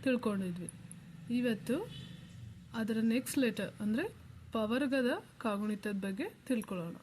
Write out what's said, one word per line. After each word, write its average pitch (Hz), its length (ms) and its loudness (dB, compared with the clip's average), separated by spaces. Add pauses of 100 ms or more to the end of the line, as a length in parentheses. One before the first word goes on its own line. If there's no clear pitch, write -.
ತಿಳ್ಕೊಂಡಿದ್ವಿ. 196 640 0 (680)
ಇವತ್ತು 247 500 0 (920)
ಅದರ 220 200 2
ನೆಕ್ಸ್ಟ್ 226 360 4
ಲೆಟರ್ 214 420 2
ಅಂದ್ರೆ 220 280 2 (440)
ಪವರ್ಗದ 254 720 4 (140)
ಕಾಗುಣಿತದ 208 600 0 (100)
ಬಗ್ಗೆ 208 220 -2 (180)
ತಿಳ್ಕೊಳ್ಳೋಣ. 185 560 0